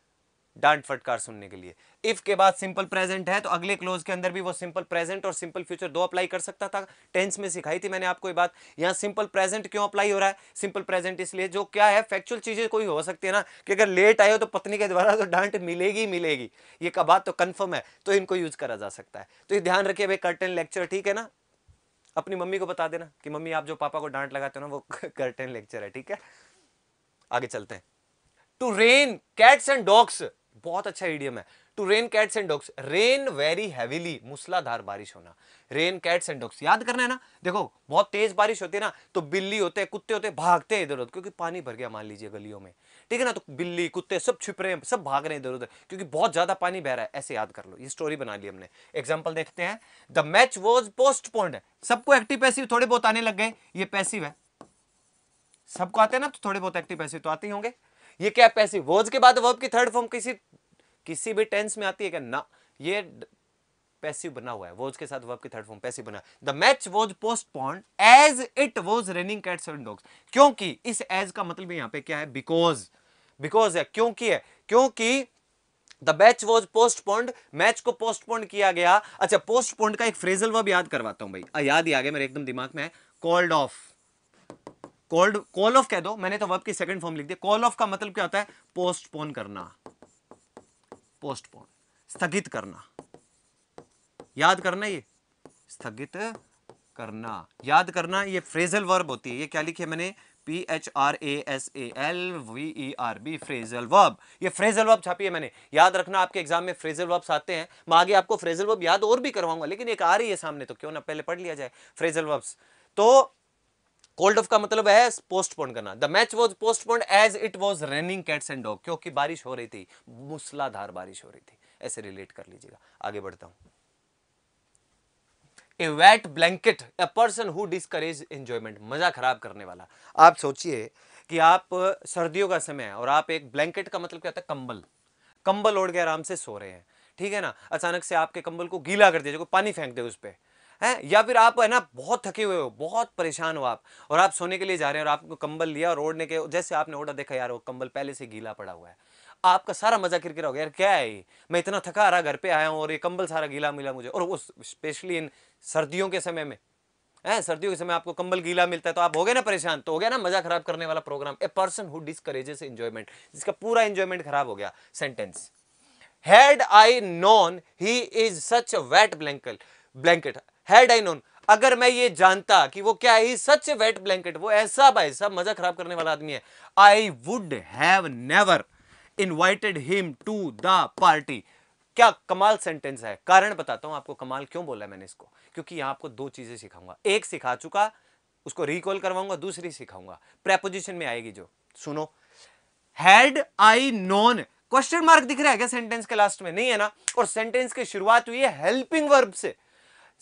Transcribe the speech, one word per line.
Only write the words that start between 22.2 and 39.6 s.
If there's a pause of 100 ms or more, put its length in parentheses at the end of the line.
मम्मी
को
बता
देना (140)
कि
मम्मी
आप
जो
पापा
को
डांट
लगाते
हो
ना
वो
<laughs>
कर्टन
लेक्चर
है,
ठीक
है? (1120)
आगे
चलते
हैं। (800)
To
rain (300)
cats
and
dogs, (420)
बहुत
अच्छा
इडियम
है। (340)
To
rain
cats
and
dogs, (140)
rain (120)
very
heavily,
मूसलाधार
बारिश
होना। (360)
Rain
cats
and
dogs,
याद
करना
है
ना। (260)
देखो (160)
बहुत
तेज
बारिश
होती
है
ना (220)
तो
बिल्ली
होते